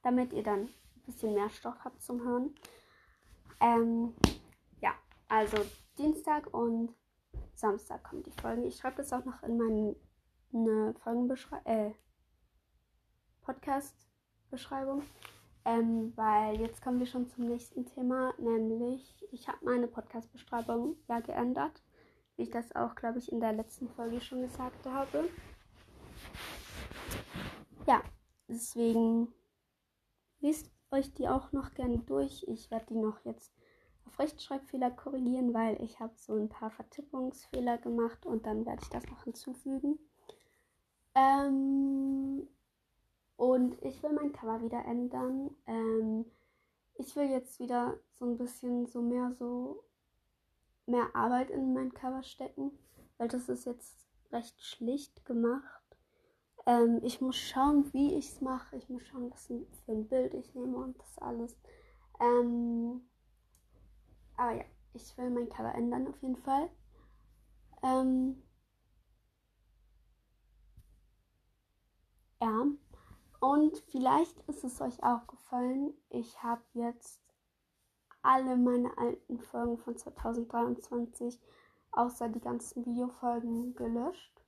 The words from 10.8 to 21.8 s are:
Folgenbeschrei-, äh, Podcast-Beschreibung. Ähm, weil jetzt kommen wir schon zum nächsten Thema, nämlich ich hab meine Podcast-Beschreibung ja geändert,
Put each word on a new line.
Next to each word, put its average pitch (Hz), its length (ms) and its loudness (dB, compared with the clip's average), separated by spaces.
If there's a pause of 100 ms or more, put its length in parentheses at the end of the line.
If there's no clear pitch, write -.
Folgenbeschrei-, 247 680 -2
äh, 214 280 0 (1500)
Podcast-Beschreibung. 269 1600 -6 (640)
Ähm, 226 500 2
weil 214 420 4
jetzt 226 220 -4
kommen 247 180 0
wir 247 80 0
schon 247 220 -4
zum 240 200 -4
nächsten 240 360 -4
Thema, 254 540 0
nämlich 233 920 0
ich - 160 -14
hab - 140 -6
meine 247 260 2
Podcast-Beschreibung 233 1120 -4 (120)
ja 233 120 0
geändert, 262 600 -2 (540)